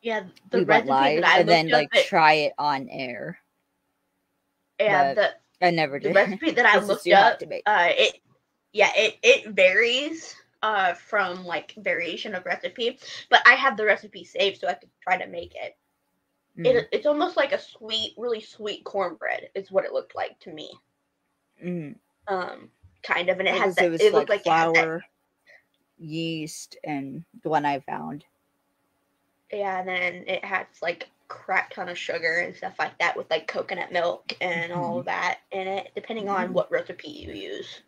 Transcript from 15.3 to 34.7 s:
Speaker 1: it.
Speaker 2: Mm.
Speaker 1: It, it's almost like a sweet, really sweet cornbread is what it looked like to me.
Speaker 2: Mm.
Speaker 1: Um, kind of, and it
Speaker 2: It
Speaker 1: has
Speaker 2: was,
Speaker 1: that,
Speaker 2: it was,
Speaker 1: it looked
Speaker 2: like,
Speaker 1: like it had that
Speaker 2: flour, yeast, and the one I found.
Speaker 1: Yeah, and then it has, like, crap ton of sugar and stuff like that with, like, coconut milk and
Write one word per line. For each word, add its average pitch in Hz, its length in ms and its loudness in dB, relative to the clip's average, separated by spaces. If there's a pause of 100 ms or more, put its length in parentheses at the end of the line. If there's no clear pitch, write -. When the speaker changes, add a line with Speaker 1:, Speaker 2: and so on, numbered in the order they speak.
Speaker 1:
it. - 220 -14 (800)
Speaker 2:
Mm. 170 80 0
Speaker 1:
It, 240 260 4
it's - 140 -2
almost 302 300 0
like 277 160 0
a 190 80 -2
sweet, 220 560 -10
really 220 240 -4
sweet 214 440 -12
cornbread - 680 -6
is 196 160 -8
what 190 140 2
it - 80 -8
looked - 220 -6
like - 260 -8
to 180 120 -18
me. 151 180 -16 (960)
Speaker 2:
Mm. 170 320 -8 (320)
Speaker 1:
Um, 185 400 -6 (340)
kind 175 260 -2
of, 180 120 0
and 190 80 0
it 180 60 2
Speaker 2:
It 185 40 0
Speaker 1:
has 180 80 2
Speaker 2:
was, 185 100 0
Speaker 1:
that, 180 80 4
Speaker 2:
it 175 60 2
was, 165 100 -2
Speaker 1:
it 208 140 6
looked - 160 4
Speaker 2:
like, 208 160 0
Speaker 1:
like - 0 -
it 165 120 4
had 165 160 4
that - 0 -
Speaker 2:
flour, 160 300 0 (960)
yeast, 160 840 -8
and 143 400 -8 (180)
the 165 60 -6
one 151 160 2
I 143 160 0
found. 151 440 -10 (1300)
Speaker 1:
Yeah, 196 260 -4
and 185 80 -8
then 180 380 -4
it 185 180 -4
has, 196 220 -6 (160)
like, 170 260 -8 (200)
crap - 420 -6
ton 180 180 -10
of 175 80 -10
sugar 165 440 -2
and 175 160 -6
stuff 185 220 -10
like 156 200 -6
that 170 180 -2
with, - 140 -8
like, 156 160 -2
coconut - 460 -8
milk 175 480 -4
and 170 320 -4